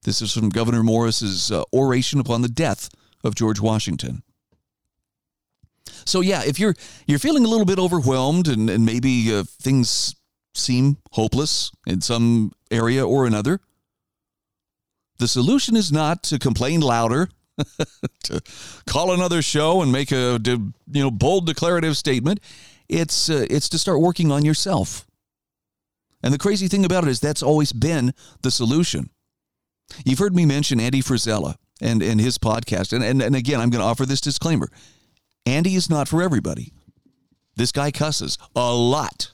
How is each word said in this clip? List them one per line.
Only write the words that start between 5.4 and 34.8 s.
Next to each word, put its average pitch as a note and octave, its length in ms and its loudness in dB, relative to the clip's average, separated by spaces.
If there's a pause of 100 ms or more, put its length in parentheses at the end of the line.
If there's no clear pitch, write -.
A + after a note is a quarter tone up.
So, - 160 0
yeah, F3+ 240 0
if C#3 160 -2
you're, G3+ 160 2 (300)
you're C#3+ 120 2
feeling C#4+ 260 2
a A3 40 2
little A3 180 2
bit F#3 140 2
overwhelmed D#3+ 640 2
and, A2+ 240 2
and A2 160 4
maybe, A#2+ 480 2
uh, G2+ 100 0
things - 720 -2 (400)
seem C3+ 440 0 (120)
hopeless - 640 -2 (120)
in F#2 160 -2
some A#2 520 2 (180)
area A#2 360 0
or B2+ 200 2
another, A2+ 340 0 (1600)
the B2 100 -2
solution A3 480 2
is G3 140 2
not D#3 320 0
to D3 160 -2
complain C3 420 0
louder, B2 480 2 (480)
<laughs> - 460 -8
to - 180 -6 (460)
call F3+ 260 -2
another F3 300 0
show D#3+ 400 2
and C#3 80 2
make C3+ 220 0
a B2 260 0
de-, A2+ 340 -2 (200)
you C#3 100 0
know, C3+ 80 2
bold D#3+ 340 2
declarative D#3+ 520 0
statement. C#3+ 420 0 (500)
It's, D#3+ 400 -2
uh, D3 220 0
it's C#3 200 0
to - 80 -4
start D#3+ 220 0
working E3+ 300 2
on C#3+ 140 2
yourself. D3+ 600 -2 (1160)
And A#2+ 100 0
the C#3+ 60 0
crazy G3 300 0
thing G3 160 2
about F3+ 200 2
it C#3+ 60 2
is B2 80 -2
that's D3 240 -2
always D3 300 2
been C3+ 420 0 (280)
the B2+ 100 0
solution. B2 580 0 (920)
You've B2+ 140 2
heard G3 180 2
me F3 80 4
mention C#3 360 2
Andy B2+ 200 0
Frisella G#2+ 560 -2 (240)
and, A2+ 220 0
and G#2+ 180 2
his A#2+ 160 2
podcast. G#2+ 560 -2
And, B2 100 0
and, B2+ 200 0
and A#2+ 120 2
again, C3 240 0
I'm A#2 120 2
gonna A2+ 160 0
offer A#2+ 180 0
this C3+ 160 -2
disclaimer. C#3+ 480 -2 (800)